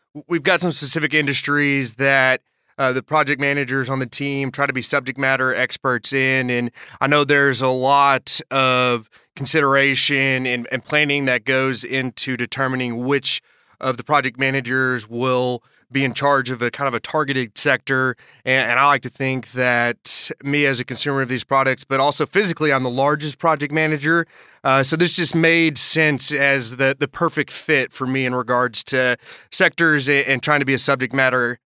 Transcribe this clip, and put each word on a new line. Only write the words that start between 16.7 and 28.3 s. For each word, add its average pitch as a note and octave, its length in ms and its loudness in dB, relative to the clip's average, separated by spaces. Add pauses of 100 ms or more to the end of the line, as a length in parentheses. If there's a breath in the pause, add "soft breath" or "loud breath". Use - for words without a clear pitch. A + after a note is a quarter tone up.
kind C#3 180 -4
of B2 60 -2
a A#2 60 -4
targeted C3+ 560 -4
sector. C3 600 0 (280 soft breath)
And, C3 260 0
and A#2+ 100 2
I C#3+ 60 4
like C#3+ 160 2
to B2+ 60 -10
think C3 440 -6
that A#2+ 800 0 (120)
me C#3+ 240 0
as C3+ 140 0
a B2+ 40 -6
consumer C3+ 360 -4
of B2+ 80 -2
these B2 160 -4
products, C3+ 400 0
but C3+ 160 -2
also C#3+ 260 0
physically, E3+ 460 0
I'm C3 100 0
the B2+ 80 -2
largest C#3+ 480 -2
project D3 340 0
manager. D#3 540 0 (380 soft breath)
Uh, C3+ 180 4
so C3+ 140 0
this E3+ 180 2
just E3+ 200 0
made E3 440 4
sense D3+ 540 2
as C3+ 460 0
the, C3+ 200 2
the C#3+ 80 0
perfect D#3 440 -2
fit - 420 -2
for C3 140 -8
me C3 200 -2
in B2+ 80 -2